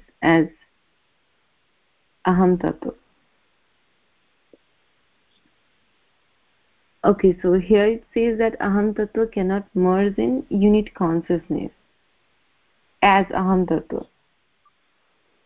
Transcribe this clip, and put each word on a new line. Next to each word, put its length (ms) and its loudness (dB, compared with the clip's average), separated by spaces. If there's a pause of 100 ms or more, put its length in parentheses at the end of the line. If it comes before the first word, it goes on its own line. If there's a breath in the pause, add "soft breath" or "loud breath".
(220)
as 260 2 (1800)
Aham 320 4
Tattva. 360 -6 (4000)
Okay, 380 2
so 120 2
here 320 2
it 180 -2 (100)
says 240 0
that 220 -2
Aham 340 -2
Tattva 380 -4
cannot 340 -4 (100)
merge 420 0
in 320 -2
unit 440 2
consciousness 800 -4 (1300)
as 260 4
Aham 380 0
Tattva. 400 -6 (1400)